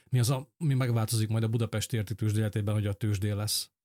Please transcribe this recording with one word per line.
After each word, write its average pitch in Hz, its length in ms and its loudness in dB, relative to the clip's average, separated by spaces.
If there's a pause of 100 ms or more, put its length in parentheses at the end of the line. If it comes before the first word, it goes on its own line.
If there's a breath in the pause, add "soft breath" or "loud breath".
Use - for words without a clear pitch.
Mi 127 100 2
az, 120 100 4
a, 135 280 -4
mi 147 160 0
megváltozik 117 560 2
majd 113 140 2
a 113 40 2
Budapesti 110 480 -2
Értéktőzsde 107 440 -2
életében, 107 340 0
hogy 104 120 0
a 101 80 -2
tőzsdén 104 420 -2
lesz? - 360 -4 (140)